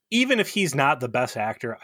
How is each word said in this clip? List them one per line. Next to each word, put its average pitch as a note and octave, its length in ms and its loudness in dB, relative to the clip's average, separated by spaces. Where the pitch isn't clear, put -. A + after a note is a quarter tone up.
even B3+ 280 2
if G3 100 0
he's F#3 260 0
not C#3+ 240 2
the B2 100 -4
best B2 280 -2
actor, A2 460 -6